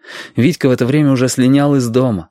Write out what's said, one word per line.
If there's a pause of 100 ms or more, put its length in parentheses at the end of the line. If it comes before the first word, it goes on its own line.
(360)
Витька
в
это
время
уже
слинял
из
дома,